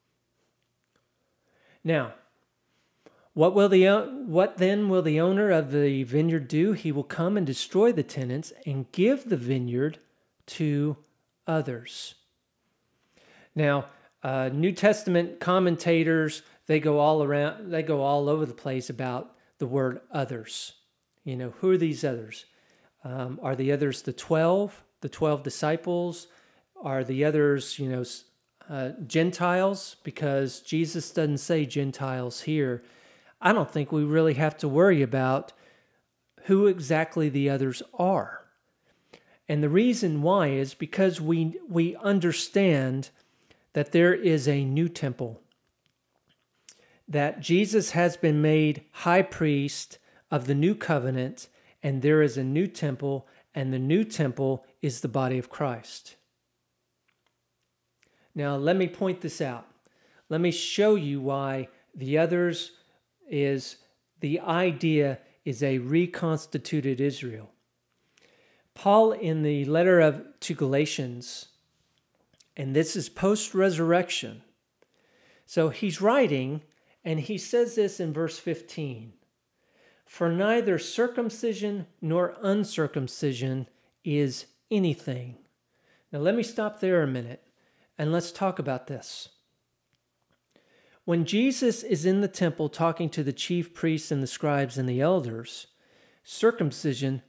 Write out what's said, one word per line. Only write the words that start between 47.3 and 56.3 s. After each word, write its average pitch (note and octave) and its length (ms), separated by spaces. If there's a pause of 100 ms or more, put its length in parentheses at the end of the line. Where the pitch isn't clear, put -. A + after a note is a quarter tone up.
Jesus G3 520
has F3 240
been D3+ 280
made D#3 480
high F3+ 320
priest C#3+ 760 (320)
of C#3 160
the C#3 80
new D#3+ 220
covenant, C3 720 (340)
and C3+ 220
there D3+ 180
is C3 160
a C3+ 60
new D3 240
temple, C#3 600 (280)
and C3 180
the C3 60
new D#3 240
temple C3+ 640 (180)
is C3 180
the - 60
body B2+ 320
of B2 100
Christ. - 640 (2250)